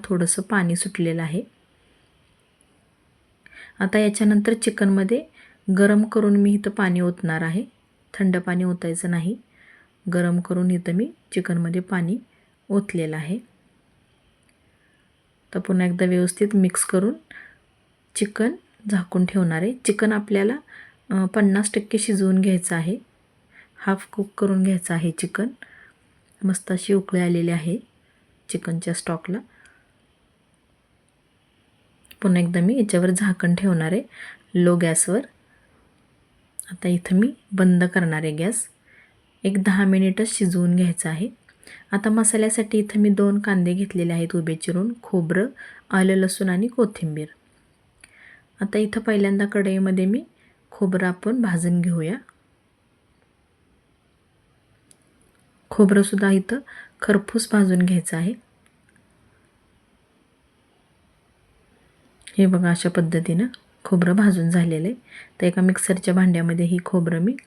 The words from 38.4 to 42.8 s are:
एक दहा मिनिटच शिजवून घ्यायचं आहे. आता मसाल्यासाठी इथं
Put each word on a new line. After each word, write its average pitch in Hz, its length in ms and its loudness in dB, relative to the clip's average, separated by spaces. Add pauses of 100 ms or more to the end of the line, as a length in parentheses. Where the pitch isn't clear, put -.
एक 196 180 0
दहा 196 220 2
मिनिटच 190 540 2
शिजवून 175 380 2
घ्यायचं 175 320 0
आहे. 160 200 -6 (640)
आता 208 180 0
मसाल्यासाठी 220 680 0
इथं 208 220 0